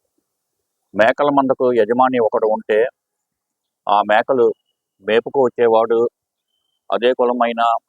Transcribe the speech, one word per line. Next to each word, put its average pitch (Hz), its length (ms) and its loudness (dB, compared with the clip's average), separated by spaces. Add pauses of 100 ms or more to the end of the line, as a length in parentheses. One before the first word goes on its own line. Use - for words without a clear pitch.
(960)
మేకల 120 320 0
మందకు 131 460 0
యజమాని 123 460 0
ఒకడు 110 280 0
ఉంటే, 110 400 -2 (1000)
ఆ 101 140 2
మేకలు 113 500 0 (480)
మేపుకు 113 440 -2
వచ్చేవాడు 117 640 0 (840)
అదే 117 200 0
కులమైన 120 600 -2 (140)